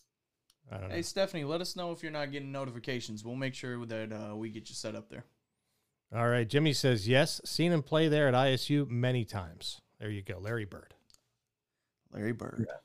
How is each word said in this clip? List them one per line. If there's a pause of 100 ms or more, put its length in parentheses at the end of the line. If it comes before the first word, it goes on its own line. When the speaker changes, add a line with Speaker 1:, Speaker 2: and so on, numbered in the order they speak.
(720)
Speaker 1:
I
don't
Speaker 2:
Hey,
Speaker 1:
know.
Speaker 2:
Stephanie,
let
us
know
if
you're
not
getting
notifications.
We'll
make
sure
that,
uh,
we
get
you
set
up
there. (880)
Speaker 1:
All
right.
Jimmy
says,
"Yes,
seen
him
play
there
at
I
S
U
many
times." (180)
There
you
go,
Larry
Bird. (1160)
Speaker 2:
Larry
Bird.
Speaker 3:
Yeah.